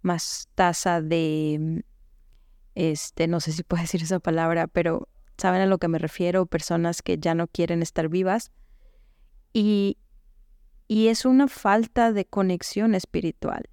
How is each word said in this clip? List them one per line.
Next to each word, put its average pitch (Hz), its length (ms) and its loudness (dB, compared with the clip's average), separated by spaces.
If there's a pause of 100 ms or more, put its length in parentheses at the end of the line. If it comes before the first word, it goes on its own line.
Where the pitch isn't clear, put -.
más - 540 -6
tasa 175 440 2
de, 156 840 -2 (880)
este, 165 540 -2
no 170 100 0
sé 156 140 -4
si 165 100 -6
puedo 170 200 -2
decir 165 200 -2
esa 175 160 -2
palabra, 165 480 0
pero 170 420 -2 (300)
saben 185 220 2
a 190 60 4
lo 190 120 4
que 175 100 -2
me 165 100 0
refiero, 175 480 0
personas 170 560 -2
que 175 160 -2
ya 165 160 0
no 165 120 0
quieren 170 360 -2
estar 160 260 -2
vivas. 185 420 -2 (1000)
Y, 208 460 2 (920)
y 220 200 4
es 226 160 0
una 262 240 6
falta 226 640 2
de 202 120 -2
conexión 202 680 0
espiritual. - 680 -4 (100)